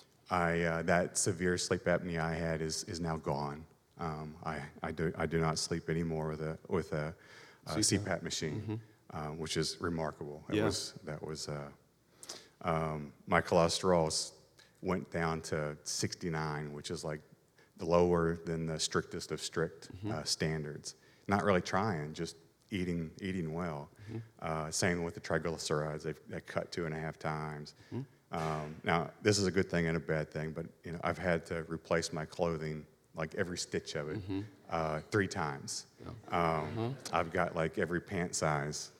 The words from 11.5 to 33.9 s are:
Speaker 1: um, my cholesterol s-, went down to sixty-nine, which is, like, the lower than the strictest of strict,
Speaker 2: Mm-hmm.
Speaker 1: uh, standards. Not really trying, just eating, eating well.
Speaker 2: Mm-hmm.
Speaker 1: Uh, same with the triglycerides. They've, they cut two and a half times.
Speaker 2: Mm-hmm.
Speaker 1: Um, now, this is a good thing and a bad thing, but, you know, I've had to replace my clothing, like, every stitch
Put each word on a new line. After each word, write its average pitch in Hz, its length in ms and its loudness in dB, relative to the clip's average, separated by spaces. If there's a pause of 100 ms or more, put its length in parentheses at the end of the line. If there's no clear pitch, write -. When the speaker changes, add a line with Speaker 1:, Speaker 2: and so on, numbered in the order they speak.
Speaker 1:
um, 78 480 -2 (160)
my 85 140 8
cholesterol 85 640 6
s-, - 240 -2 (500)
went 92 300 0
down 80 300 0
to 76 420 -2
sixty-nine, 78 920 -2
which 73 180 -8
is, 78 120 -6
like, 78 180 -4 (560)
the - 80 -6
lower 85 600 6
than 82 200 -2
the 80 140 -2
strictest - 520 -2
of 78 100 -4
strict, - 560 -4
Speaker 2:
Mm-hmm. 104 140 -4
Speaker 1:
uh, 78 120 -4
standards. 78 720 -2 (320)
Not 98 160 4
really 92 180 6
trying, 87 520 0
just 82 240 -6 (340)
eating, 87 400 0 (100)
eating 92 320 -2
well. 80 360 -4 (180)
Speaker 2:
Mm-hmm. 110 100 -6 (240)
Speaker 1:
Uh, 80 300 -2
same 87 320 2
with 85 100 -4
the - 80 -12
triglycerides. 78 840 0
They've, 78 160 -4 (100)
they 85 120 -8
cut - 300 -4
two 85 140 -2
and 78 100 -2
a 80 40 -4
half 78 200 -6
times. 76 560 -4 (180)
Speaker 2:
Mm-hmm. 120 80 -4 (320)
Speaker 1:
Um, 78 500 -2
now, 85 280 4 (100)
this 104 160 6
is 101 80 4
a 90 60 4
good 92 180 4
thing 85 180 4
and 82 100 2
a - 20 0
bad 76 320 0
thing, 78 220 -4
but, 82 120 -6 (200)
you 82 80 -6
know, 80 100 -6
I've 82 140 0
had 85 300 2
to 82 200 -4
replace 82 460 0
my 80 100 -4
clothing, 78 600 -2 (280)
like, 80 220 -4
every 87 220 -2
stitch - 380 -4